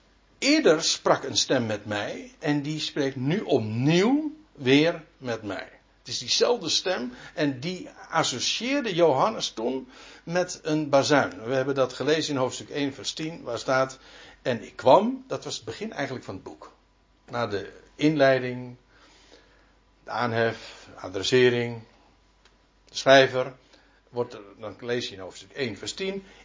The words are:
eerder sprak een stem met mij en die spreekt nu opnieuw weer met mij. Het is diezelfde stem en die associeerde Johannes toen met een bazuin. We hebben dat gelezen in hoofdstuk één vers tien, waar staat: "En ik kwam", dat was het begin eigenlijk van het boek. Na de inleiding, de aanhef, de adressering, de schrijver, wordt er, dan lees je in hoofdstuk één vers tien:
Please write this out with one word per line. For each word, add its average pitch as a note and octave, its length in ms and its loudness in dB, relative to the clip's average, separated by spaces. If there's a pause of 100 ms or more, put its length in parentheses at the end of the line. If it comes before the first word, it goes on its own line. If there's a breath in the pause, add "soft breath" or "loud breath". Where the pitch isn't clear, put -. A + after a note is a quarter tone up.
(380)
eerder A#3+ 440 4
sprak - 420 0
een A#2+ 120 -4
stem B2 300 0
met G#2+ 200 -6
mij A#2+ 520 -6
en D3 240 0
die D3+ 180 -6
spreekt C3+ 360 -4
nu D3 240 0
opnieuw E3+ 920 2 (200)
weer D3 520 2 (140)
met A#2+ 240 -6
mij. F#2 380 -10 (200)
Het - 80 -20
is A#2+ 100 -6
diezelfde G#3+ 500 0
stem G#3+ 440 -2 (220 loud breath)
en C#3+ 260 0
die F3 280 -8 (200)
associeerde G#3+ 880 -2
Johannes E3 560 2
toen C4 380 -6 (360 loud breath)
met F3 380 -4
een D#3 260 -2
bazuin. A#2+ 560 2
We B2 100 -4
hebben C3+ 200 0
dat B2+ 180 0
gelezen D3 420 -2
in C3 60 0
hoofdstuk A#2 300 -4
één C#3+ 240 -4
vers - 180 -10
tien, D#3+ 300 -10
waar A#2 160 -6
staat: C3+ 400 0 (440 loud breath)
"En A#2+ 200 -2
ik - 140 -18
kwam", G3 500 4
dat - 180 -6
was C#3+ 120 -8
het - 80 -12
begin G3+ 280 -8
eigenlijk B2+ 320 -6
van G#2 100 -10
het - 80 -14
boek. - 300 -18 (560)
Na A#2+ 180 -2
de G2 260 -4 (220)
inleiding, B2+ 840 2 (1300 soft breath)
de - 60 -16
aanhef, A2+ 840 -2
de - 60 -20
adressering, A#2+ 800 2 (1000 soft breath)
de - 120 -14
schrijver, C3+ 580 6 (540 soft breath)
wordt A#2+ 260 -6
er, G#2+ 80 -16 (160)
dan G#2 220 -12
lees A#2+ 280 -4
je G2+ 60 -14
in F#2+ 60 -14
hoofdstuk - 320 -16
één A#2 240 -6
vers - 160 -10
tien: G3 320 -6 (200 loud breath)